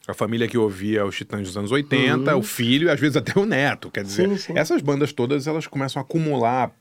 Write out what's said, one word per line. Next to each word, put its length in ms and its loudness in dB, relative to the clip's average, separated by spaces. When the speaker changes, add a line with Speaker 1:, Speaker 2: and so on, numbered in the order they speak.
Speaker 1:
a 60 -6
família 340 0
que 100 -2
ouvia 480 0
os 100 -4
Titãs 320 -6
dos 80 -10
anos 160 -4
oitenta, 640 2
Speaker 2:
Uhum. 60 2
Speaker 1:
o 40 0
filho 440 2
e 20 4
às 100 2
vezes 160 2
até 240 0
o 60 4
neto. 460 0
Quer 140 -4
dizer, 240 2
Speaker 2:
Sim, 80 0
sim. 180 -8
Speaker 1:
essas 260 2
bandas 320 0
todas, 320 0
elas 220 -4
começam 340 -4
a 40 -12
acumular 760 0